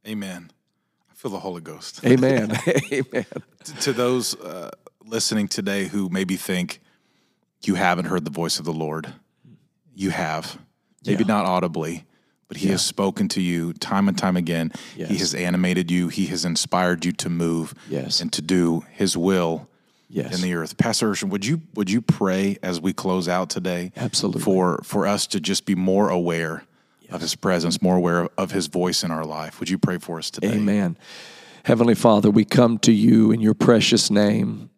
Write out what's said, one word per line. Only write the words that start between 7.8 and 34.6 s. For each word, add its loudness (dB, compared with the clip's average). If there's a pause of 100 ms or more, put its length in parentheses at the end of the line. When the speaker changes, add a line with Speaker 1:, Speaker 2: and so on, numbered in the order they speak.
Speaker 1:
heard -2
the -8
voice -4
of -12
the -6
Lord, -6 (840)
you -4
have. -6 (480)
Maybe 2
Speaker 2:
Yeah. 2
Speaker 1:
not 2
audibly, -2 (420)
but -12
he -2
Speaker 2:
Yeah. 4
Speaker 1:
has 0
spoken 0
to -2
you 0
time 0
and 0
time 0
again. -2 (240)
He -10
Speaker 2:
Yes. -2
Speaker 1:
has -2
animated 0
you. 2
He -2
has -4
inspired 0
you 0
to -6
move -2 (160)
Speaker 2:
Yes. -4
Speaker 1:
and -6
to -4
do 2
his -2
will 0 (420)
Speaker 2:
Yes. -6
Speaker 1:
in -2
the -2
earth. -6
Pastor 2
Urshan, -4
would -4
you, 0 (140)
would -2
you 2
pray 0
as -4
we -2
close -2
out -2
today -4
Speaker 2:
Absolutely. -4
Speaker 1:
for, 2
for -2
us -2
to -4
just -4
be 0
more 2
aware -2 (380)
Speaker 2:
Yes. -20
Speaker 1:
of -8
his -4
presence, 0
more 4
aware 2 (100)
of -2
his -2
voice -2
in -4
our -6
life? -10
Would -8
you 0
pray 0
for -8
us -8
today? -2
Speaker 2:
Amen. 0 (680)
Heavenly 4
Father, 6
we 6
come 4
to 6
you 8
in 2
your 4
precious 4
name 2